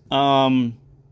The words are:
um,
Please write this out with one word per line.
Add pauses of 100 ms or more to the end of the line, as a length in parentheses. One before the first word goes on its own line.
(100)
um, (360)